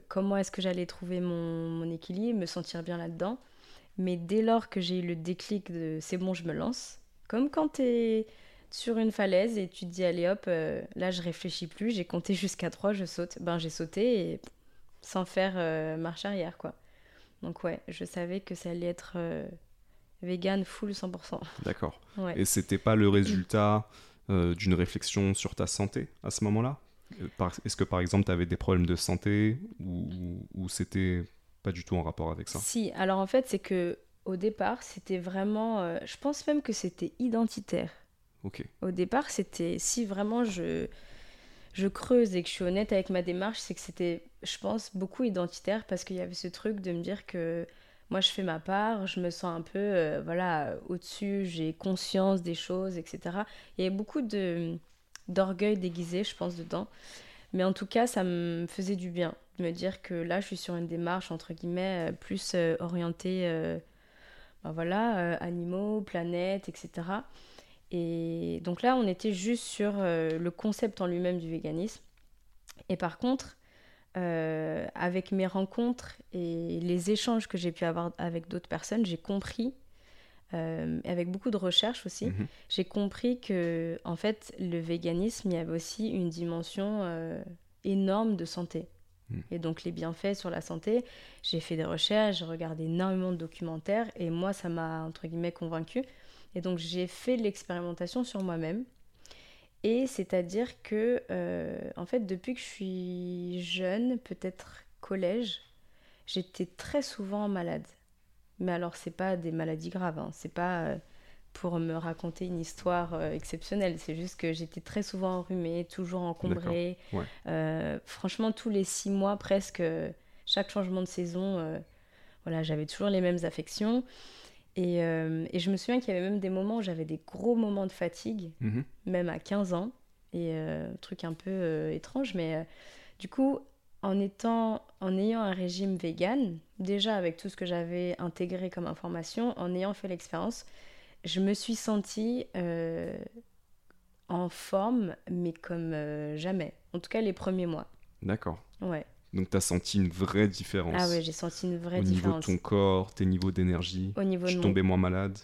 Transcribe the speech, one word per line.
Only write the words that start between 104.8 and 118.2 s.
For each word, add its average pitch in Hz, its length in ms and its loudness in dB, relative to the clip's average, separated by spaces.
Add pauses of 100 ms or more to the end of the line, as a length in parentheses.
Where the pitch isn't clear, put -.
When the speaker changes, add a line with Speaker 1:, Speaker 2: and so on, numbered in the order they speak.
Speaker 1:
collège, 196 600 -2 (640)
j'étais - 400 -4
très - 360 -2
souvent 208 460 -4
malade. 170 380 -2 (720)
Mais 185 140 0
alors, 170 240 -2
c'est - 160 -8
pas 185 240 0
des 165 160 -2
maladies 160 380 -2
graves, 175 280 -2
hein. 151 140 -6
C'est - 200 -12
pas, 175 280 0
euh, 160 160 0 (560)
pour 170 260 -2
me 165 160 0
raconter 165 520 -4
une 180 120 -2
histoire, 170 560 0
euh, 156 160 0
exceptionnelle. 165 720 -2
C'est 156 160 -6
juste 180 240 -6
que 165 120 2
j'étais 160 280 -8
très - 240 -2
souvent 185 340 0
enrhumée, 170 500 -2
toujours 180 340 -4
encombrée. 175 760 0 (140)
Speaker 2:
D'accord. 95 80 0
Ouais. - 60 -4 (260)
Speaker 1:
Euh, 156 520 0
franchement, - 460 -2